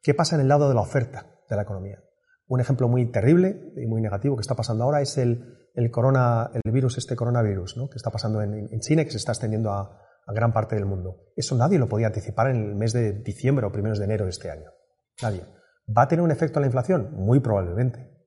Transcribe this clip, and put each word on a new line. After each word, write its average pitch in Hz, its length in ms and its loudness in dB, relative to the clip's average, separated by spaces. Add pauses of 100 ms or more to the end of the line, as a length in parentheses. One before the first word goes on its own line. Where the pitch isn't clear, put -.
qué 214 120 2
pasa 170 220 0
en 143 60 2
el 131 60 4
lado 143 200 6
de 135 80 4
la 110 60 4
oferta - 640 -4
de 113 80 -4
la 104 60 -2
economía. 98 420 -10 (440)
Un 127 120 0
ejemplo 123 280 2
muy 120 240 2
terrible 175 680 2
y 123 80 -8
muy 113 160 -2
negativo 107 340 -2
que 110 60 -6
está 113 140 -2
pasando 113 300 -2
ahora 147 160 2
es - 160 -4
el, 120 580 -2
el 117 160 0
corona, 120 640 2
el 113 180 -2
virus, 127 260 2
este 123 180 -6
coronavirus, 113 640 -2
¿no? 131 120 -8
Que - 80 -14
está 113 120 -6
pasando 110 320 -4
en, 104 120 -4
en 107 260 -8
China 156 240 2
y - 20 0
que 156 60 -12
se 113 60 -6
está 113 160 -4
extendiendo 110 380 -2
a, 98 280 -6 (260)
a 107 80 -8
gran 113 180 2
parte 110 240 0
del 101 100 -2
mundo. 92 500 -6
Eso 135 200 -2
nadie 156 220 4
lo 127 100 2
podía 110 200 0
anticipar 110 420 -2
en 123 80 0
el 104 180 -2
mes 110 160 0
de 113 220 0
diciembre 113 520 -2
o 95 60 -2
primeros 104 280 -2
de 101 60 -2
enero 104 200 0
de 92 60 -4
este - 180 -10
año. 76 220 -14 (500)
Nadie. 101 240 -4 (500)
¿Va 120 80 8
a 135 40 4
tener 170 160 2
un 165 80 2
efecto 156 260 0
en 143 40 2
la 139 60 2
inflación? 123 460 0
Muy 113 280 4
probablemente. 107 680 -2 (180)